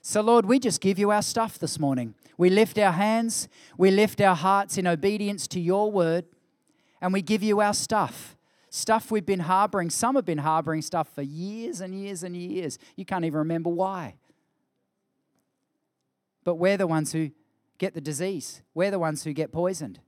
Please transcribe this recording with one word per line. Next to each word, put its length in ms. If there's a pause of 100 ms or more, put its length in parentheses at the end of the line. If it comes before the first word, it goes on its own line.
So, 200
Lord, 240
we 140
just 200
give 200
you 100
our 140
stuff 340
this 220
morning. 340 (240)
We 140
lift 260
our 140
hands, 560 (300)
we 120
lift 320
our 140
hearts 420
in 80
obedience 640
to 120
your 320
word, 340 (760)
and 100
we 120
give 180
you 200
our 120
stuff. 640 (320)
Stuff 420
we've 140
been 160
harboring. 500
Some 240
have 100
been 140
harboring 420
stuff 320
for 80
years 580
and 140
years 300
and 120
years. 440 (160)
You 100
can't 180
even 140
remember 320
why. 460 (2250)
But 120
we're 200
the 120
ones 260
who 160 (480)
get 160
the 80
disease. 640 (100)
We're 160
the 80
ones 260
who 80
get 200
poisoned. 560